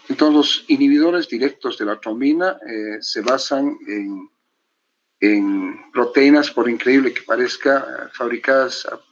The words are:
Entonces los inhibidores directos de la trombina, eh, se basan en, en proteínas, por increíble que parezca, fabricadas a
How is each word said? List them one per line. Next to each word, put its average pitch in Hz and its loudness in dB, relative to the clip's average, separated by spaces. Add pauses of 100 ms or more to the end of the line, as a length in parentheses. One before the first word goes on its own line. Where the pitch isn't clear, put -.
Entonces 151 2
los - 2
inhibidores 147 2
directos 127 -4
de 107 -4
la 107 -4
trombina, 143 -2 (100)
eh, 107 -8
se - -8
basan 135 -2 (100)
en, 101 -8 (880)
en 101 0
proteínas, 139 4
por 120 0
increíble 123 2
que - -10
parezca, 127 -2
fabricadas 131 -2
a - -12 (120)